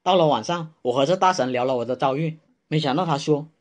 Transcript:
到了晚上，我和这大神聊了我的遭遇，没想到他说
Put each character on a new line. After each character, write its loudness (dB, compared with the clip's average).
到 2
了 4
晚 2
上， -6
我 -2
和 2
这 2
大 4
神 -2
聊 -2
了 0
我 -4
的 -4
遭 0
遇， -4
没 -2
想 0
到 0
他 0
说 -2